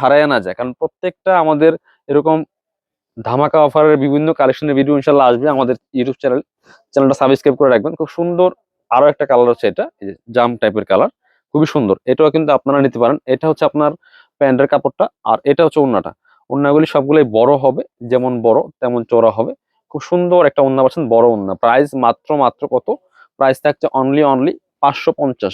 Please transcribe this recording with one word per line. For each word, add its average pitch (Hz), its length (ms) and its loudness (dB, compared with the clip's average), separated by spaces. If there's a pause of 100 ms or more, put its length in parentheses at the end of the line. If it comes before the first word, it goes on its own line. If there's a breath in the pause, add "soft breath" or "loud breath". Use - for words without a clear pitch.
হারায় 143 320 4
না 123 120 2
যায়, 92 120 -8
কারণ 123 220 -8
প্রত্যেকটা - 520 -6 (120)
আমাদের 156 280 2 (380)
এরকম 147 280 0 (800)
ধামাকা 131 500 -2
অফারের 151 360 2
বিভিন্ন 147 240 0 (120)
কালেকশনের 139 400 0
ভিডিও 139 200 0
ইনশাল্লাহ 139 320 2
আসবে 123 240 0
আমাদের 127 200 -2 (220)
YouTube 131 240 -4
চ্যানেল। 135 200 -2 (520 soft breath)
চ্যানেলটা 135 280 2
সাবস্ক্রাইব 135 380 2
করে 139 140 2
রাখবেন। 120 260 -2
খুব 156 180 -6
সুন্দর 175 320 0 (420)
আরো 131 200 4
একটা 143 180 -6
কালার 123 220 4
হচ্ছে 117 200 -4
এটা, 214 140 -6 (160)
এই 101 60 -14
যে 98 60 -12 (220)
জাম 120 140 2 (120)
টাইপের 104 280 -2
কালার, 113 200 2 (440)
খুবই 151 200 0
সুন্দর। 107 220 0 (160)
এটাও 151 240 2
কিন্তু 156 220 -2
আপনারা 139 280 -2
নিতে 120 180 -4
পারেন। 127 140 0 (160)
এটা 143 160 -6
হচ্ছে 156 200 -2
আপনার 147 220 -2 (500 soft breath)
প্যান্টের 135 300 2
কাপড়টা, 139 340 -2 (260)
আর 113 60 0 (140)
এটা 143 140 0
হচ্ছে 156 180 -2
ওড়নাটা। 101 280 -2 (380)
ওড়নাগুলি 143 440 0
সবগুলোই 147 320 2 (120)
বড় 127 160 4 (100)
হবে, 135 180 0 (300)
যেমন 127 200 -2 (140)
বড় 117 140 4 (220)
তেমন 123 180 -4 (120)
চওড়া 117 260 2
হবে। 117 140 -4 (400)
খুব 147 180 -10
সুন্দর 175 400 2
একটা 139 160 -2
ওড়না 135 180 0
পাচ্ছেন, 139 200 0 (100)
বড় 117 200 4
ওড়না। 95 200 -6 (100)
প্রাইস 131 260 2 (140)
মাত্র, - 260 -2 (140)
মাত্র - 180 -2 (120)
কত? 123 140 -4 (500 soft breath)
প্রাইস 135 280 0
থাকছে 147 200 -2 (160)
only, 139 220 0 (100)
only 135 200 -2 (280)
পাঁচশো 160 380 -2
পঞ্চাশ, 127 340 -6